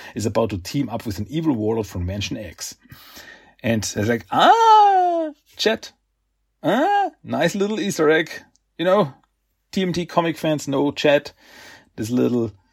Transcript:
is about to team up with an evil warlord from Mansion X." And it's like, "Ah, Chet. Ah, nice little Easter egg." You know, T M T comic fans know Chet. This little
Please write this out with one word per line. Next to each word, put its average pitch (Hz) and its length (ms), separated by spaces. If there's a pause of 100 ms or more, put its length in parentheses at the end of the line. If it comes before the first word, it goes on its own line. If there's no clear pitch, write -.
(160)
is 107 100
about 113 260
to 101 60
team 123 320
up 113 160
with 104 140
an 104 100
evil 156 240
warlord 110 340
from 90 180
Mansion 98 320
X." - 380 (880)
And 110 200
it's 107 260
like, 117 220
"Ah, 370 1000 (240)
Chet. - 360 (720)
Ah, 339 460 (140)
nice 147 320
little 208 240
Easter 170 300
egg." 160 200 (480)
You 165 80
know, 185 280 (580)
T 190 100
M 180 120
T 175 120
comic 170 320
fans 151 300
know 143 240
Chet. 147 420 (640)
This 110 140
little 123 420 (220)